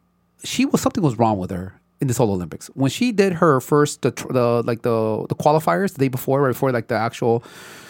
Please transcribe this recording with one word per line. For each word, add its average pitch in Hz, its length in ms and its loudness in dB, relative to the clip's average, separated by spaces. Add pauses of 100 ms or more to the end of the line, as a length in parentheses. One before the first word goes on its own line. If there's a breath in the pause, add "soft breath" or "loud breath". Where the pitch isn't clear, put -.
(440)
she - 220 0
was, - 160 2
something 254 200 -2
was 127 160 0
wrong 110 200 4
with 92 120 -6
her 92 240 -8 (260)
in 147 80 0
this 120 100 -2
whole 117 120 4
Olympics. 87 440 -6
When 135 160 0
she 247 220 -2
did 196 220 2
her 156 260 4
first, 147 420 0
the, 123 80 2
tr-, - 220 -12
the, 120 320 2
like, 117 180 -4
the, 110 460 0
the - 60 -4
qualifiers 170 600 2
the - 60 -12
day 135 80 2
before, 135 340 0
right 139 60 4
before, 131 240 0
like, 117 160 -4
the 117 80 0
actual, 117 460 0 (480 loud breath)